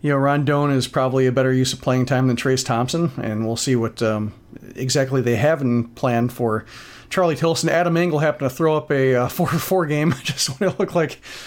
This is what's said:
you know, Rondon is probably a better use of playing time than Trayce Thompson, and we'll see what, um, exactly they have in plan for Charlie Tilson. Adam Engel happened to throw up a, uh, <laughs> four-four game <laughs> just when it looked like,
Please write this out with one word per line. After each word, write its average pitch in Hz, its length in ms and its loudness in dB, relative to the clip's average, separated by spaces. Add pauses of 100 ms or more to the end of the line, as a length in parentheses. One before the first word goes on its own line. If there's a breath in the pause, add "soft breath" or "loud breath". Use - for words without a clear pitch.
you 147 80 0
know, 143 80 2
Rondon 143 540 2
is 127 160 2
probably 131 400 2
a 127 40 4
better 131 220 2
use 131 180 2
of - 100 -8
playing 127 240 0
time 131 220 2
than 120 80 2
Trayce 131 300 0
Thompson, 131 460 -2 (100)
and 107 240 -4
we'll 113 100 -2
see 131 220 0
what, 113 240 -2
um, 107 320 -2 (420)
exactly 131 460 0
they 120 160 2
have 147 240 2
in 120 280 2
plan 120 380 0
for 113 380 -2 (440 loud breath)
Charlie 170 280 2
Tilson. 160 320 0
Adam 165 260 2
Engel 165 240 0
happened 147 300 0
to - 60 -8
throw 160 200 2
up 151 160 -4
a, 131 240 4
uh, 123 120 2
<laughs> - 20 -4
four-four 175 560 0
game 151 320 0
<laughs> - 60 -16
just - 360 -4
when 190 100 0
it - 80 -6
looked 185 180 -2
like, 160 260 -2 (260 loud breath)